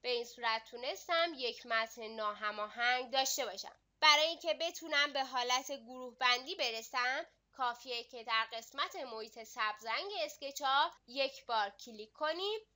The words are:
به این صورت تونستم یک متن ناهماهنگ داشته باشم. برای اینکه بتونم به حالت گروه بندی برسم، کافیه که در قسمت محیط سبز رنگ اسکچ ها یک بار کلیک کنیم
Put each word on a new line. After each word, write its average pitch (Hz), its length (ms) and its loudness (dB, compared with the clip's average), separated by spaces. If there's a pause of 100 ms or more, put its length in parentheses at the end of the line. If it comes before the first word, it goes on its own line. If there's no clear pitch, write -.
به 247 80 -4
این 240 160 0
صورت 226 460 -4
تونستم 330 640 -2
یک 240 300 -6
متن 226 420 -2
ناهماهنگ 214 1040 -2
داشته 262 320 2
باشم. 196 300 -10 (240)
برای 302 260 10
اینکه 330 280 0
بتونم 294 600 0
به 269 100 0
حالت 254 480 0
گروه 254 460 -12
بندی 254 380 2
برسم، 247 720 -2 (260)
کافیه 240 520 -4
که 233 200 -14
در 220 280 2
قسمت 277 440 -6
محیط 226 480 -8
سبز 220 420 -4
رنگ 277 260 -2 (100)
اسکچ 285 400 -6
ها 285 300 4 (160)
یک 269 380 -2
بار 214 240 0
کلیک 214 440 -16
کنیم 359 460 -2 (160)